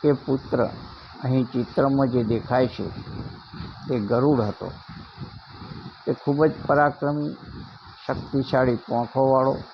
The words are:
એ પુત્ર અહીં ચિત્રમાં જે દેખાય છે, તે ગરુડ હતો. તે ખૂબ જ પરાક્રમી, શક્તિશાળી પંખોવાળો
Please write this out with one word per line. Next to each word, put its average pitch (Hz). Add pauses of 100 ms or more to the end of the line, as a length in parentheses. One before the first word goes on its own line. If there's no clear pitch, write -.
એ 147
પુત્ર 131 (540)
અહીં 127
ચિત્રમાં 139
જે 120
દેખાય 117
છે, - (1000)
તે 127
ગરુડ 120
હતો. 101 (1400)
તે 147
ખૂબ 143
જ 151 (140)
પરાક્રમી, 147 (720)
શક્તિશાળી 127
પંખોવાળો 131 (160)